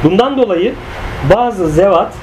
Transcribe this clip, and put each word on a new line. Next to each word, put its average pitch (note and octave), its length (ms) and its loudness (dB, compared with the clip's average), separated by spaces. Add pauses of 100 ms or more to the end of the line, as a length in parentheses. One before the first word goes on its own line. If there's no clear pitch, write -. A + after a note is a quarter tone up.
Bundan A#3 340 2
dolayı G#3 360 0 (600)
bazı G#3+ 340 -2
zevat F3+ 540 2